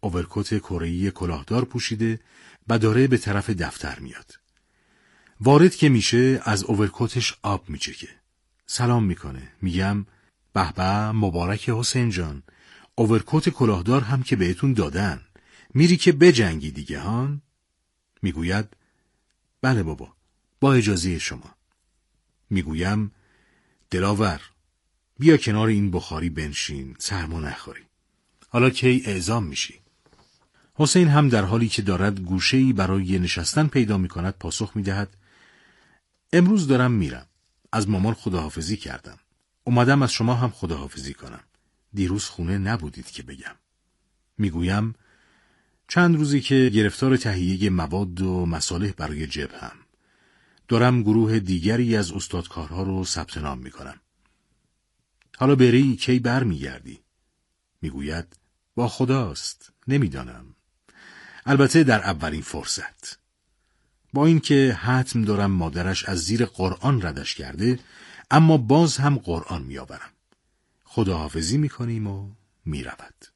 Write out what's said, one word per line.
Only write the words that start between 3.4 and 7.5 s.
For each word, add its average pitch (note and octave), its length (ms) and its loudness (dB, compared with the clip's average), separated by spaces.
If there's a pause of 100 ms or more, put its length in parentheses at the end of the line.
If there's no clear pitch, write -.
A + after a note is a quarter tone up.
دفتر D#2+ 480 -6
میاد. - 400 -18 (1000)
وارد D3 360 8
که D#3 120 4
می‌شه، B2+ 560 4
از G#2 200 0
اوورکوتش G#2+ 760 -2
آب G2 260 -4